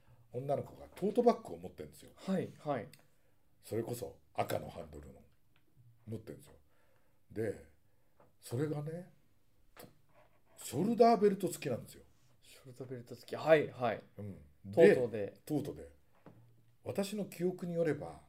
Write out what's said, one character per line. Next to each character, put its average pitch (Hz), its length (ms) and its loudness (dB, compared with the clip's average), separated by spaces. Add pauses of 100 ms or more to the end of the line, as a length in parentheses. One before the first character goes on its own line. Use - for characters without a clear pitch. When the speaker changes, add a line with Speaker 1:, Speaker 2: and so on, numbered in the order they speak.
(320)
Speaker 1:
女 139 240 -2
の 123 60 -2
子 - 140 -14
が - 100 -18 (100)
ト 180 100 -2
ー 208 60 0
ト 208 100 4
バ 226 120 6
ッ - 120 -12
グ - 80 -12
を 85 40 -10
持 - 100 -10
っ - 40 -20
て - 120 -14
る - 60 -16
ん - 20 -20
で - 60 -20
す - 40 -20
よ。 - 140 -20
Speaker 2:
は 190 240 -2
い、 - 80 -4 (100)
は 139 220 -4
い。 101 80 -10 (760)
Speaker 1:
そ - 120 -6
れ 113 60 0
こ 120 120 -6
そ - 220 -10 (180)
赤 - 240 -2
の - 100 -10
ハ - 120 -14
ン 78 100 -14
ド 73 100 -14
ル 71 80 -18
の - 60 -20 (920)
持 110 80 -8
っ 104 40 -10
て - 120 -14
る - 60 -16
ん - 20 -20
で - 40 -20
す - 40 -20
よ。 - 60 -20 (760)
で、 104 320 -4 (800)
そ - 140 -6
れ 147 100 0
が 151 160 -2
ね、 165 280 -10 (1500)
シ - 120 -10
ョ 147 100 0
ル 226 120 0
ダ 233 200 8
ー 185 40 2
ベ 202 100 8
ル 190 60 0
ト 180 120 0
付 - 200 -6
き 123 40 0
な 110 40 -2
ん - 80 -8
で - 40 -18
す - 60 -18
よ。 - 80 -20 (400)
Speaker 2:
シ - 220 -20
ョ 135 40 -20
ル 123 100 -16
ダ 131 80 -10
ー - 20 -14
ベ 131 80 -10
ル 120 80 -12
ト - 100 -14
付 - 140 -18
き。 117 80 -8
は 151 200 8
い、 131 140 4
は 113 220 -2
い。 92 100 -6 (160)
Speaker 1:
う 104 40 -10
ん。 101 120 -10 (380)
Speaker 2:
ト 107 80 6
ー 190 140 12
ト 127 140 2
で。 110 100 -6
Speaker 1:
で、 101 160 -6 (120)
ト 151 100 -2
ー 131 60 0
ト 139 120 -8
で。 - 140 -16 (960)
私 196 320 -2
の 202 100 -2
記 - 180 -6
憶 180 220 -2
に 170 80 -4
よ 165 100 4
れ 151 100 2
ば、 147 340 -10